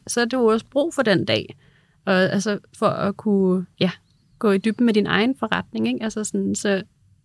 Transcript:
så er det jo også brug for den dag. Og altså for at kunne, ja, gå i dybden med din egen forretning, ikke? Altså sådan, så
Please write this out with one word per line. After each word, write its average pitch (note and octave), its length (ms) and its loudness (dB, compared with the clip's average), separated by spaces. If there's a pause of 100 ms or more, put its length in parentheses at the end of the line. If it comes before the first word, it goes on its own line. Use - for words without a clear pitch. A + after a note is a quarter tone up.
så - 140 -2
er A#3+ 40 2
det A#3 80 -2
jo B3+ 140 2
også A3 240 2
brug D4 240 0
for C#4 80 0
den F#3+ 220 2
dag. A2 320 -2 (480)
Og F#3+ 100 2
altså G3 440 0 (200)
for A3 100 0
at - 280 -2
kunne, F#3+ 500 2 (140)
ja, F3+ 100 2 (480)
gå G#3+ 120 2
i G3 80 2
dybden A3+ 280 0
med A3+ 80 2
din G#3 120 2
egen A3+ 320 0
forretning, A3 500 -4
ikke? A#3+ 160 -4
Altså A3 200 -6
sådan, G3 300 -4
så G3 280 -2 (420)